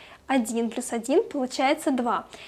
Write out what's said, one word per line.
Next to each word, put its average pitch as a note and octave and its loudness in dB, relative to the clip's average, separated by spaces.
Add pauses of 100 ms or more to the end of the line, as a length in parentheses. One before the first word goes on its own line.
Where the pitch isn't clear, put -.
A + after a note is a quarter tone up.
(280)
Один A#3 2
плюс - -6
один C4 2
получается C#4+ 0
два. A#3+ 0 (220)